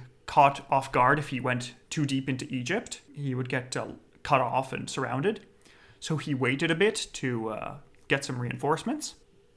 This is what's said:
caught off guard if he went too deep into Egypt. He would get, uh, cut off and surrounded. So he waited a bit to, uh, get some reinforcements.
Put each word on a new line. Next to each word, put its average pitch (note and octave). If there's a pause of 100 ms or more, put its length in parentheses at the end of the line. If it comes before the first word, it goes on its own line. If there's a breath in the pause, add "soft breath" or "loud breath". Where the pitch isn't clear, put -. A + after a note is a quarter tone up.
(280)
caught C#3+
off C3
guard C3+
if D3
he B2+
went B2 (160)
too D3+
deep C3+
into C3
Egypt. C3 (120)
He C#3
would B2+
get, B2+
uh, A#2 (360)
cut C#3
off B2+
and -
surrounded. C#3 (580 soft breath)
So -
he D3
waited C3+
a E3
bit G3+
to, A#2
uh, G#2+ (300)
get C#3
some C3
reinforcements. D3 (420)